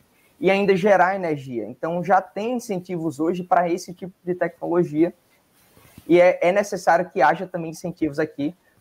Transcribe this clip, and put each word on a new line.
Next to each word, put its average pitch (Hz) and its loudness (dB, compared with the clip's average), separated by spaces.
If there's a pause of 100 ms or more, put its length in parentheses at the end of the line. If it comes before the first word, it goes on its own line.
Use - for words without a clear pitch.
(400)
e 175 2
ainda 196 4
gerar 190 4
energia. 135 -4
Então, 165 -6
já 190 2
tem 208 -6
incentivos 180 -6
hoje 175 -2
pra 180 0
esse 180 -6
tipo 180 -16 (100)
de 175 -4
tecnologia 165 -2 (960)
e 170 6
é, 175 6
é 170 2
necessário 185 0
que - -2
haja 165 2
também 165 -8
incentivos 156 -6
aqui 156 -4 (260)